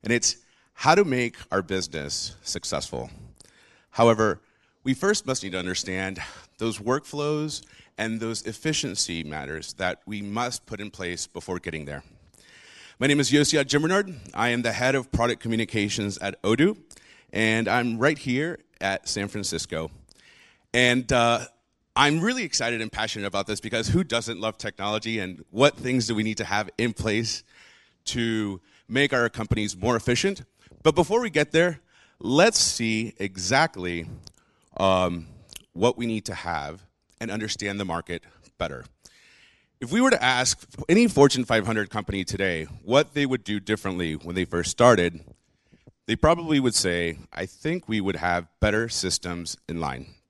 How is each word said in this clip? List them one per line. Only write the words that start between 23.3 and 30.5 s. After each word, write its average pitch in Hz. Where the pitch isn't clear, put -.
this 107
because 110
who 180
doesn't 117
love 110
technology, 107
and 92
what 131
things 123
do 117
we 107
need 110
to 113
have 104
in 117
place 110
to 110
make 139
our 120
companies 107
more 113
efficient? 151